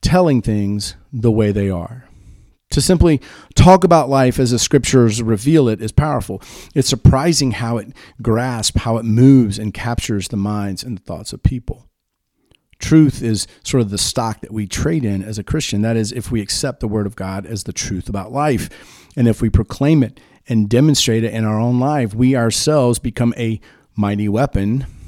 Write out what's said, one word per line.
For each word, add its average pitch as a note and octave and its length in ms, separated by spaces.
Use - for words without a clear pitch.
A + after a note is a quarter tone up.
Telling D#3 400
things G#2 540
the A#2 180
way G#2+ 200
they G2+ 180
are. F#2 380
To - 100
simply E3 380
talk F#3 300
about E3 260
life C3+ 300
as B2 120
the B2 60
scriptures A#2+ 640
reveal A#2+ 460
it G#2+ 140
is A2 100
powerful. C3+ 500
It's C#3 140
surprising C3+ 640
how A#2 260
it G#2+ 120
grasps, A#2 600
how A2+ 120
it A2+ 80
moves A#2 560
and G#2+ 140
captures A#2 560
the A2 80
minds G2+ 440
and B2 160
the - 60
thoughts E2+ 300
of - 100
people. - 460
Truth D#3 420
is A2 240
sort - 200
of G#2 80
the G2+ 80
stock A2+ 420
that - 140
we G#2+ 140
trade D#3 360
in G2 180
as G#2 160
a G#2 60
Christian. G2+ 380
That A2+ 160
is, G#2+ 160
if - 180
we A#2 100
accept B2 380
the A#2+ 80
Word G#2+ 180
of G2 120
God F#2+ 280
as G#2+ 200
the F2+ 80
truth - 340
about G2+ 240
life, C#3 380
and B2 100
if A2 140
we A2+ 80
proclaim C#3+ 520
it - 200
and G#2+ 220
demonstrate A#2 560
it G#2+ 80
in A2+ 100
our G#2+ 160
own A#2+ 180
life, B2+ 380
we B2+ 220
ourselves B2 640
become A#2+ 360
a A2+ 240
mighty G#2 320
weapon A2 580